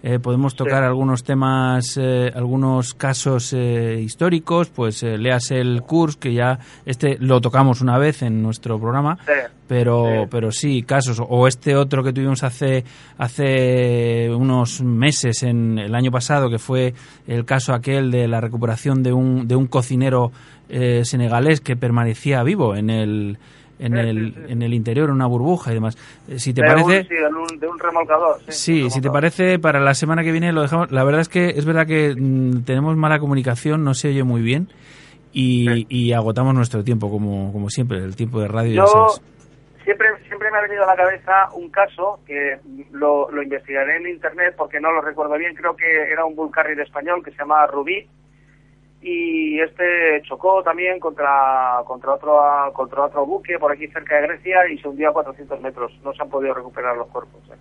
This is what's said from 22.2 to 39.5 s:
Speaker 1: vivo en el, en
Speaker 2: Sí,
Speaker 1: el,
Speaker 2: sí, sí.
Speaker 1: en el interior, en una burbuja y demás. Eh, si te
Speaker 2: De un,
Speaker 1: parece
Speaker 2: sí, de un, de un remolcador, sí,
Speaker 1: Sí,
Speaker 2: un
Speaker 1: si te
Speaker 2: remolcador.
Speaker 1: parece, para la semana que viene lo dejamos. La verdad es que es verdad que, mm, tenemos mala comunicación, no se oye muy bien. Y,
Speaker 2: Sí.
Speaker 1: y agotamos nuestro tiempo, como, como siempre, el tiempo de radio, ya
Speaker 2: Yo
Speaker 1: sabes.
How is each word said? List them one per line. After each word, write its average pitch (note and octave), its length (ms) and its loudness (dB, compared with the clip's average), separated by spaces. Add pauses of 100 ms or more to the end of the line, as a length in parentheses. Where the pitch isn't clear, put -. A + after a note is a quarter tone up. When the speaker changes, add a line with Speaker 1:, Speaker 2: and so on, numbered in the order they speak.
Speaker 1:
vivo A2 320 0
en G#2+ 140 -2
el, G#2+ 480 -2 (420)
en A#2 140 -4
Speaker 2:
Sí, A#2+ 60 0
Speaker 1:
el, A2 340 -2
Speaker 2:
sí, - 140 -18
sí. B2+ 40 -10
Speaker 1:
en A#2+ 120 -2
el A#2 100 -2
interior, A#2 360 0
en C#3 60 0
una C3 120 2
burbuja B2+ 440 0
y A2+ 40 0
demás. A2 220 -4 (300)
Eh, C3+ 120 -10
si B2+ 140 -4
te B2 80 0
Speaker 2:
De - 140 6
un, D#3+ 80 4
Speaker 1:
parece F#3 240 4
Speaker 2:
sí, E3+ 80 -6
de D#3 120 0
un, D#3+ 320 -6
de D#3 80 -6
un E3+ 120 -8
remolcador, E3 680 0
sí, D#3 40 -12
Speaker 1:
Sí, D#3 320 0
Speaker 2:
un A#2+ 80 0
Speaker 1:
si C3 80 -2
te C3 80 -2
Speaker 2:
remolcador. C3+ 60 0
Speaker 1:
parece, E3+ 460 2
para D3+ 200 2
la C#3 140 4
semana E3 300 0
que E3 100 0
viene E3+ 180 0
lo D#3+ 120 0
dejamos. D#3+ 280 0
La C3 140 2
verdad D3 160 4
es D#3+ 80 -2
que F3+ 220 2
es D3 140 -2
verdad D#3+ 220 2
que, D#3 300 2
mm, C3 480 0
tenemos C#3+ 320 0
mala D#3 220 2
comunicación, C#3 640 0
no C3+ 80 2
se D3 160 -2
oye C3+ 140 0
muy A#2+ 180 2
bien. C3+ 260 0 (640)
Y, B2 380 2
Speaker 2:
Sí. A#2 200 0
Speaker 1:
y A#2+ 240 0
agotamos A#2 420 2
nuestro A#2 280 0
tiempo, G#2+ 280 0
como, G2+ 420 -4
como G#2 160 -4
siempre, A#2+ 300 -4
el F#2+ 160 -8
tiempo A2+ 260 -4
de G#2 60 -2
radio, A2+ 240 -2
ya C#3+ 100 4
Speaker 2:
Yo G3+ 60 8
Speaker 1:
sabes. G#3+ 340 6 (640)